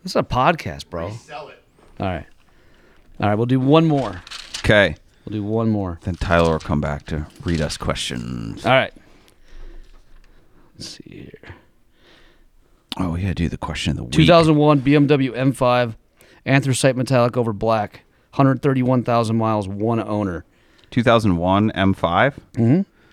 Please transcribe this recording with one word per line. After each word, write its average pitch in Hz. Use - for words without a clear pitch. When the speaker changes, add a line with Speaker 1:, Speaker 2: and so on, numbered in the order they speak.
Speaker 1:
This -
is -
a 160
podcast, 123
bro. 85
Speaker 2:
Resell -
it. -
Speaker 1:
All 101
right. 87
All 101
right, 104
we'll 113
do 131
one 151
more. 123
Speaker 3:
Okay. 98
Speaker 1:
We'll -
do 107
one 110
more. 95
Speaker 3:
Then 90
Tyler 85
will 78
come 73
back 73
to 76
read 82
us 73
questions. 60
Speaker 1:
All 120
right. 127
Let's -
see -
here. -
Speaker 3:
Oh, 90
we 87
gotta 95
do 82
the -
question -
of 65
the -
week. 62
Speaker 1:
Two 78
thousand 165
one 147
B 139
M 143
W 135
M 131
five, 123
anthracite 135
metallic 123
over 113
black, 107
hundred 135
thirty-one 127
thousand 113
miles, 110
one 107
owner. 104
Speaker 3:
Two 120
thousand 110
one 95
M 95
five? 95
Speaker 1:
Mm-hmm. 120